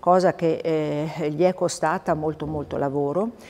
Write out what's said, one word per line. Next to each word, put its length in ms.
cosa 320
che, 220
eh, 720
gli 120
è 100
costata 600
molto, 320
molto 300
lavoro. 560